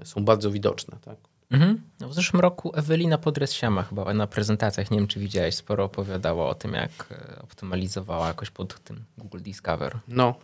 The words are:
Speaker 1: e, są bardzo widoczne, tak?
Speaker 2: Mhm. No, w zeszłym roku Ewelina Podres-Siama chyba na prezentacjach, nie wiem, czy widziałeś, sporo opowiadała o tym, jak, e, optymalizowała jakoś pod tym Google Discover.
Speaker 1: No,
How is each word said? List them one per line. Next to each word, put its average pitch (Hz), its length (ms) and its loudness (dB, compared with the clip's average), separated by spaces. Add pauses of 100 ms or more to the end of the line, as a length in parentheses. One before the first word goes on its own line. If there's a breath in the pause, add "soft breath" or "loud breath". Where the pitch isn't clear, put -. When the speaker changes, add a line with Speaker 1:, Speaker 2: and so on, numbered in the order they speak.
Speaker 1:
e, - 40 -16
są 104 200 -4
bardzo 104 260 6
widoczne, 104 540 -2
tak? 110 120 -16 (340)
Speaker 2:
Mhm. 170 300 6 (180)
No, 127 100 -10
w 139 40 -12
zeszłym 180 280 2
roku 180 340 2
Ewelina 160 420 4
Podres-Siama 135 680 0
chyba 101 300 -2
na 107 140 2
prezentacjach, 104 640 0
nie 107 60 4
wiem, 101 100 4
czy 101 120 -6
widziałeś, 95 360 0
sporo 101 280 -2
opowiadała 90 680 -2
o - 60 -2
tym, - 180 -6
jak, 160 180 -2 (200)
e, - 300 -16
optymalizowała 92 840 -4
jakoś 85 220 -6
pod - 340 -10
tym 110 200 -14 (140)
Google 104 220 -14
Discover. 87 580 -4 (100)
Speaker 1:
No, 127 360 4